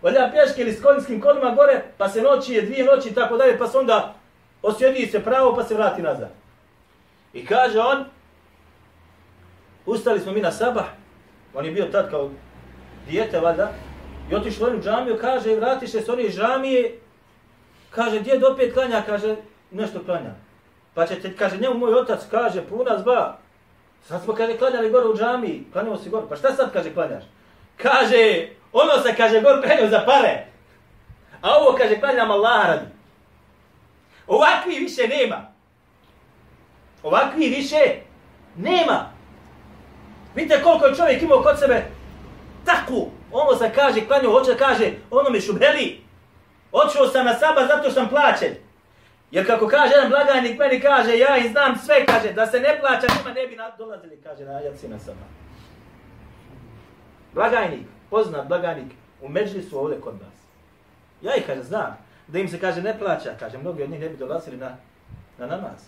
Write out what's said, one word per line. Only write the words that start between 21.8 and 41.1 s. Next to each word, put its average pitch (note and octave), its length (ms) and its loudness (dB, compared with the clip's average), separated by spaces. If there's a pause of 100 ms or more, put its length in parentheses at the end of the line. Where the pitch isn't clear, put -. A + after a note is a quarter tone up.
otac, A#3+ 280 0 (100)
kaže, E3+ 300 -2
„Punac, G#3+ 440 -4
ba, A#3+ 320 0 (680)
sad F3 160 -10
smo”, A3 100 -4
kaže, A3+ 240 -4
„klanjali A#3+ 320 0
gore B3 160 4
u A3 120 0
džamiji, A3 460 -4 (100)
klanjamo G#3 240 -6
se F3+ 120 -14
gore.” G#3+ 200 -6
„Pa D3 60 -10
šta C4+ 200 0
sad”, - 180 -2
kaže, D#3+ 200 -6
„klanjaš?” - 300 -6 (540)
Kaže, A3+ 680 2 (260)
„Ono C#4+ 300 4
se”, A3+ 140 0
kaže, A3 240 4
„gor C#4 200 6
klanjao C4+ 260 2
za G#3 180 2
pare, B3+ 400 4 (960)
a A#3 160 4
ovo”, C4+ 200 6
kaže, G#3+ 220 2
„klanjam B3 320 0
Allaha G#3 360 2
radi.” D3+ 180 -2 (1400)
Ovakvi E4 520 2
više - 280 -2
nema. B3+ 440 -2 (1500)
Ovakvi C#4 460 0
više C#4 460 2 (600)
nema. C#4+ 520 0 (1300)
Vidite D4+ 280 2
koliko D#4+ 220 6
je C4+ 100 6
čovjek D4+ 260 2